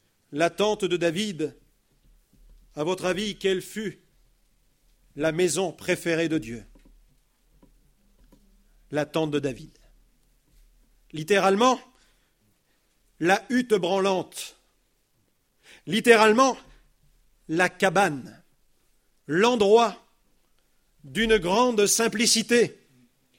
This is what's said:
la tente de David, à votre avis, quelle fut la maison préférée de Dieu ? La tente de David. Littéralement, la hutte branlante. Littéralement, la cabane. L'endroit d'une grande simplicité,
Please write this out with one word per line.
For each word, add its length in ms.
la 200
tente 340
de 120
David, 580
à 80
votre 220
avis, 300
quelle 260
fut 360
la 160
maison 400
préférée 560
de 80
Dieu ? 260
La 160
tente 240
de 80
David. 320
Littéralement, 680
la 300
hutte 260
branlante. 840
Littéralement, 720
la 220
cabane. 720
L'endroit 760
d'une 360
grande 480
simplicité, 920